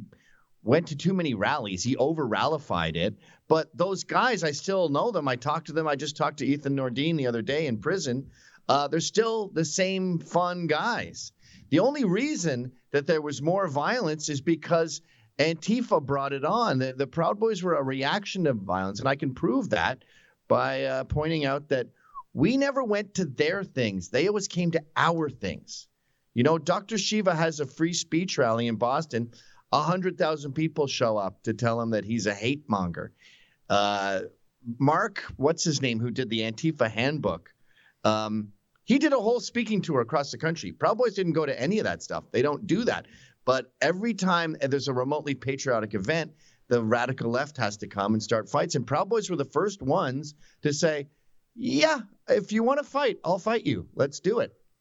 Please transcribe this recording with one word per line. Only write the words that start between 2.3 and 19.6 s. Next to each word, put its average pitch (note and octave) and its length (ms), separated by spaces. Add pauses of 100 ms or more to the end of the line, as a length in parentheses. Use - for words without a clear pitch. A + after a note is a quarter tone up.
it. G2 180 (320)
But D#3 260
those F#3+ 300
guys, G3 400
I D#3 80
still F#3 380
know D#3+ 220
them. D#3 180
I B2+ 80
talked D3+ 300
to D#3 60
them. D#3+ 140
I D3 80
just C#3+ 220
talked C#3+ 220
to C#3 60
Ethan C#3 300
Nordine C3+ 420
the C3 100
other A#2 140
day C#3+ 260
in A#2 100
prison. C#3 520 (400)
Uh, C#3 180
they're D#3+ 140
still A3 480
the D#3+ 160
same F#3 540
fun F3 480
guys. D#3 680 (360)
The D3 100
only C4+ 260
reason F3 640 (200)
that C#3+ 160
there D#3 140
was D3 200
more F3+ 260
violence D#3 640
is C#3+ 100
because E3 600 (380)
Antifa E3+ 600
brought C#3 320
it C#3 120
on. F#3+ 340
The, C3 140
the C3+ 140
Proud E3+ 320
Boys G#3+ 240
were F3 120
a C#3+ 80
reaction D3 600
to C#3+ 100
violence, F#2+ 460
and A#2 100
I C#3 60
can C#3+ 180
prove G3+ 380